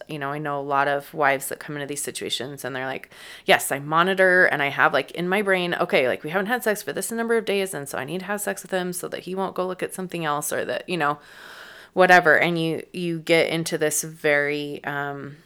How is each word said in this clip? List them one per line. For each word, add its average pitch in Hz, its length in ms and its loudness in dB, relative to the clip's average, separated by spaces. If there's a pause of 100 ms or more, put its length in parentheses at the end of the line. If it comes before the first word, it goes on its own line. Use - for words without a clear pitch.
you 147 140 -8
know, 139 100 -4
I 147 80 -4
know 147 220 -4
a - 20 -6
lot 139 240 2
of 143 260 -2
wives 139 360 2
that - 100 -6
come - 160 -10
into 143 140 -6
these 143 140 -6
situations 131 640 -6
and 131 120 -6
they're 131 100 -4
like, - 240 -8 (340)
"Yes, - 280 4
I 139 80 -2
monitor 180 640 4
and 143 180 2
I 139 60 2
have, 139 240 4
like, 135 180 0
in 175 180 -4
my 202 140 2
brain, 180 380 0
okay, 170 260 4
like, 107 160 0
we 151 80 -8
haven't 190 160 -2
had 240 160 -2
sex 208 180 0
for - 120 -6
this - 180 -6
number 233 280 -2
of 202 60 -2
days, 190 300 -2
and 143 140 -8
so - 100 -8
I 131 60 -6
need 165 160 -6
to 185 60 -10
have 202 140 -6
sex 196 220 -6
with 180 80 -20
him 180 220 -2
so - 160 -8
that - 160 -8
he 185 100 -8
won't 190 220 -4
go 185 100 -2
look 185 160 -6
at - 120 -6
something 175 300 -6
else 147 280 -2
or 127 120 -2
that, - 240 -6
you 180 80 -2
know, 147 220 -2 (720)
whatever." 175 460 8
And 170 220 2
you, 165 320 -2
you 170 260 -4
get 160 300 4
into 165 280 -2
this 151 260 0
very, 147 840 -2
um, 143 600 -6